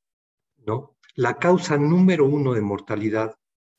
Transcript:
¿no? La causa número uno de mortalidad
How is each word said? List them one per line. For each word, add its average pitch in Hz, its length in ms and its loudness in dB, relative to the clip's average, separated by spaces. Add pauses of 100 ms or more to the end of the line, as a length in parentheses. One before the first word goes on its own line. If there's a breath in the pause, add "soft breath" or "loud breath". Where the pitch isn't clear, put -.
(640)
¿no? 117 320 -8 (180)
La 123 240 -2
causa 175 380 2
número 165 480 4
uno 139 280 0
de 110 80 -2
mortalidad 107 760 -4 (420)